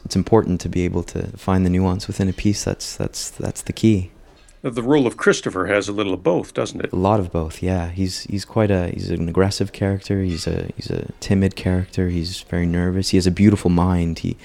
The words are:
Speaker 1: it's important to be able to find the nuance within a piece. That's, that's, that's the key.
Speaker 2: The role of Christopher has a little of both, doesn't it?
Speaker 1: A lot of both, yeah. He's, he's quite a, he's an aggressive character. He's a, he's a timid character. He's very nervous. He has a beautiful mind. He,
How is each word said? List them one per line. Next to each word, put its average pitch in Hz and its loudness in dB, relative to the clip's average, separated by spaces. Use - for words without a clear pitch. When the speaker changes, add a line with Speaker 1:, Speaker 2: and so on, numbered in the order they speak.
Speaker 1:
it's - -8
important 95 2
to 90 -4
be 90 0
able 90 -2
to 90 -6
find 95 2
the 90 4
nuance 92 0
within 98 -2
a 92 -4
piece. - 0
That's, - -6
that's, - -8
that's - -8
the - -8
key. 101 2
Speaker 2:
The 123 -4
role 135 4
of 110 0
Christopher 92 0
has 101 0
a 101 -4
little 101 -2
of 90 -4
both, 160 0
doesn't - -4
it? - -6
Speaker 1:
A 87 -4
lot 98 4
of 87 -6
both, 80 -4
yeah. 90 0
He's, 92 -4
he's 98 -6
quite 107 0
a, 90 2
he's 90 -6
an 87 -2
aggressive 95 0
character. 98 -2
He's 87 -2
a, 50 -4
he's - -12
a 50 -4
timid 98 2
character. 92 0
He's 87 -4
very 87 0
nervous. 90 0
He - 2
has 90 4
a 92 6
beautiful 98 4
mind. 87 2
He, 85 -4